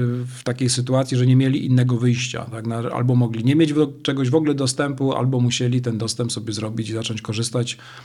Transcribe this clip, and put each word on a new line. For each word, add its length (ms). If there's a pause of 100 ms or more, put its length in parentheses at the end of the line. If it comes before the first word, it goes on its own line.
(260)
w 180
takiej 260
sytuacji, 460
że 100
nie 100
mieli 300
innego 300
wyjścia, 480
tak? 220
Na-, 120
albo 360
mogli 300
nie 120
mieć 160
w-, 300
czegoś 280
w 40
ogóle 200
dostępu, 600
albo 260
musieli 400
ten 180
dostęp 340
sobie 200
zrobić 380
i 20
zacząć 300
korzystać 560 (260)